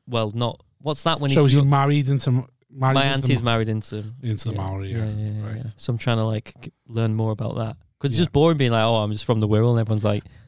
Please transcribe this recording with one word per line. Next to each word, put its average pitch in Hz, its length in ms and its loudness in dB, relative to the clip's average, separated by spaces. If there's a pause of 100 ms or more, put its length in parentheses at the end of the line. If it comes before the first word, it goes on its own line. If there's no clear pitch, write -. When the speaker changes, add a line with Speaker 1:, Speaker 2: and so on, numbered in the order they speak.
Speaker 1:
well, 113 280 -2
not, 117 280 -4 (160)
what's 147 240 -6
that 165 160 0
when 139 120 0
Speaker 2:
So 143 100 4
Speaker 1:
he's 143 60 6
Speaker 2:
is 127 60 6
he 139 60 6
Speaker 1:
young? 139 100 4
Speaker 2:
married 143 400 2
into 135 200 0
M-, 127 180 0 (220)
married 131 260 0
Speaker 1:
My 139 100 4
Speaker 2:
into 139 40 2
the 139 40 0 (100)
Speaker 1:
auntie's 123 200 0
Speaker 2:
Ma-, 120 80 2
Speaker 1:
married 113 180 0
into 107 340 -6 (180)
Speaker 2:
into 113 280 -4
the 101 60 -6
Speaker 1:
yeah. 98 60 -4
Speaker 2:
Maori, 98 300 -6
yeah. 117 60 -4
Speaker 1:
Yeah, 110 80 -2
yeah, 107 260 -4
yeah, 107 160 -8
Speaker 2:
Right. 110 100 -8
Speaker 1:
yeah. 113 200 -8
So - 160 -6
I'm 117 40 -2
trying 117 200 0
to, 110 80 0
like, 107 360 -4
g-, - 100 -16 (160)
learn 113 280 -2
more 110 160 0
about 107 240 -6
that. 113 220 -6 (220)
'Cause 139 120 -2
it's 120 80 -2
Speaker 2:
Yeah. 175 60 2
Speaker 1:
just - 80 -8
boring 156 240 4
being 127 160 2
like, 113 100 4
"Oh, 113 140 2
I'm 107 160 0
just 104 100 -6
from 110 160 0
the 107 80 2
Wirral," 107 240 4
and 117 80 2
everyone's 107 240 0
like, 104 220 0 (220)